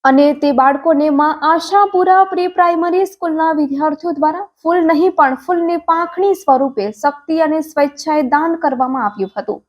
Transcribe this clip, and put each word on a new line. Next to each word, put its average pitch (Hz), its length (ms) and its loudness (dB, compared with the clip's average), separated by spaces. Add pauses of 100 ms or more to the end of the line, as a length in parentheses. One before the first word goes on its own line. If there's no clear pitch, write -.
અને 285 280 4
તે 285 200 -2
બાળકોને 277 580 2
માં 302 320 0
આશાપુરા 370 800 2
પ્રી 359 220 -2
પ્રાઇમરી 349 580 0
સ્કૂલના 320 480 -2
વિદ્યાર્થીઓ 302 600 -2
દ્વારા 302 280 -2 (220)
ફૂલ 349 200 2
નહીં 330 300 2
પણ 269 220 2
ફૂલની 339 420 -2
પાંખડી 339 580 0
સ્વરૂપે 262 560 0
શક્તિ 302 500 -4
અને 311 200 0
સ્વેચ્છાએ 302 640 -2
દાન 302 320 0
કરવામાં 262 500 -2
આવ્યું 196 320 -4
હતું - 320 -8